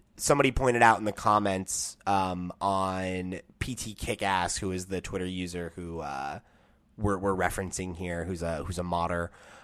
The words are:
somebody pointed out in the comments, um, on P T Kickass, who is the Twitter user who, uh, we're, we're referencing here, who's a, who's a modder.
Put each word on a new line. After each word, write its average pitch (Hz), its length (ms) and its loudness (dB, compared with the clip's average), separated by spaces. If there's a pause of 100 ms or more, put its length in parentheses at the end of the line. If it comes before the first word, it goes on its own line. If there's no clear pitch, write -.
(180)
somebody 143 340 4
pointed 120 300 4
out 113 180 10
in 107 60 -4
the 104 60 0
comments, 101 840 2 (100)
um, 92 440 0 (100)
on 92 800 -2 (200)
P 127 160 -4
T 110 180 -8
Kickass, 95 640 0
who 98 140 -2
is 92 160 -4
the 95 140 -4
Twitter 92 260 -6
user 87 480 -6
who, 85 240 -8
uh, 71 400 -6 (580)
we're, 101 200 2
we're 95 180 2
referencing 92 600 -2
here, 87 300 -4
who's 90 160 -4
a, 82 220 -2
who's 87 160 -4
a 90 40 -2
modder. 87 480 0 (320)